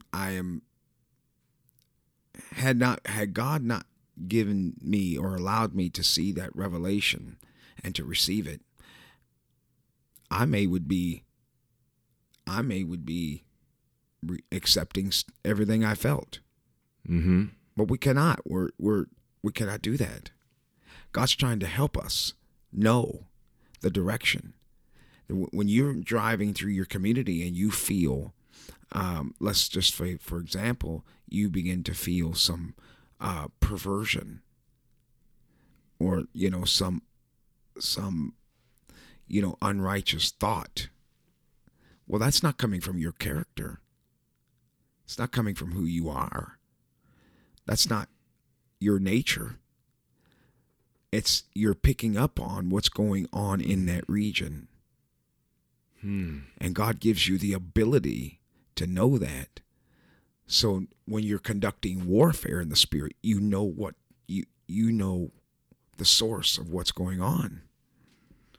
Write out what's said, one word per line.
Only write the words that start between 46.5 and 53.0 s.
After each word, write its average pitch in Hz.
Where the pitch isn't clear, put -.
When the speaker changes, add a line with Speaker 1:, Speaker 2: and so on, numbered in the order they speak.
Speaker 1:
That's -
not 107
your 101
nature. 113
It's, -
you're 104
picking 113
up 135
on 92
what's 101
going 101